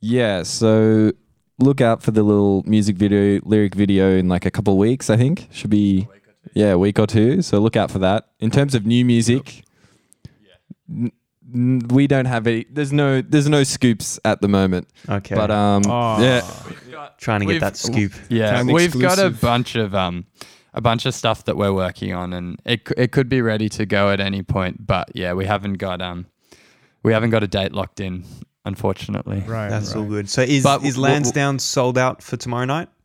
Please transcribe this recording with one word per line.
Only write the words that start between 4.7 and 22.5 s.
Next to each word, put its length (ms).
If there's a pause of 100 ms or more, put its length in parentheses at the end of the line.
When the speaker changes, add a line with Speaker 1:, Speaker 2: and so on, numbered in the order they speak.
Speaker 1:
of 80
weeks, 280
I 80
think. 360
Should 180
be, 380 (460)
yeah, 160
a 80
week 200
or 80
two. 360
So 180
look 160
out 160
for 80
that. 300 (100)
In 100
terms 240
of 100
new 200
music, 580 (1300)
n-, 240 (420)
n-, 260 (100)
we 180
don't 160
have 220
any, 240
there's 220
no, 300
there's 260
no 140
scoops 640
at 160
the 80
moment. 400 (200)
Speaker 2:
Okay. 260
Speaker 1:
But, 160
um, 360
Speaker 3:
Oh. 340
Speaker 1:
yeah. 200 (800)
Speaker 2:
Trying 220
to 60
get 60
Speaker 4:
We've 80
Speaker 2:
that 160
scoop. 360 (160)
Speaker 4:
Yeah, 240
Speaker 3:
Time 140
Speaker 4:
we've 260
got 260
a 80
Speaker 3:
exclusive. 140
Speaker 4:
bunch 360
of, 180
um, 320 (480)
a 60
bunch 260
of 80
stuff 300
that 120
we're 160
working 400
on, 200
and 320